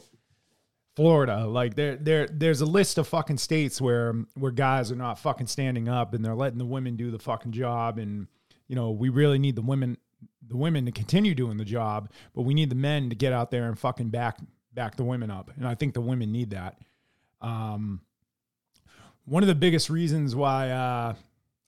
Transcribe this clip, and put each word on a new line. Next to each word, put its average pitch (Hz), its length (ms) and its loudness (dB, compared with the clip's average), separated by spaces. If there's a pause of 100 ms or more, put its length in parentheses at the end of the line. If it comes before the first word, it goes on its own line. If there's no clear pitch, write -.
(960)
Florida. 139 500 6
Like, 117 300 0
there, 147 220 -2
there, 151 320 2
there's 156 320 2
a 147 60 2
list 180 300 4
of 156 120 2
fucking 156 300 -2
states 156 420 0
where, 120 340 2 (200)
where 135 180 -2
guys 131 400 2
are 123 40 -6
not 120 220 -6
fucking 131 300 -2
standing 123 400 -2
up 120 260 -2
and 110 100 -2
they're 110 120 -2
letting 123 220 -2
the 123 80 -4
women 127 280 -4
do 117 160 -4
the 113 80 -6
fucking 117 320 -6
job 117 480 -2
and, 104 300 -6 (400)
you 131 80 -4
know, 117 160 0
we 113 160 0
really 139 320 4
need 139 160 2
the 117 60 -4
women, 127 360 -2 (480)
the 120 100 -8
women 143 300 0
to 120 60 -4
continue 175 420 4
doing 120 220 -2
the 107 80 -4
job, 107 480 -4 (200)
but 123 100 -4
we 135 120 2
need 151 160 4
the 123 60 0
men 139 340 0
to 113 60 -6
get 131 160 2
out 120 180 0
there 120 160 -2
and 113 100 -2
fucking 123 340 -4
back, 117 280 -2 (360)
back 117 200 -6
the 135 80 -2
women 120 260 -2
up. 95 280 -10
And 127 100 -6
I 117 80 -4
think 139 200 -2
the 123 60 -4
women 120 300 -2
need 117 200 -2
that. 95 280 -10 (640)
Um, 107 600 -6 (1200)
one 156 180 2
of 202 60 6
the 180 60 6
biggest 160 360 4
reasons 151 460 0
why, 135 340 2
uh, 123 440 -2 (540)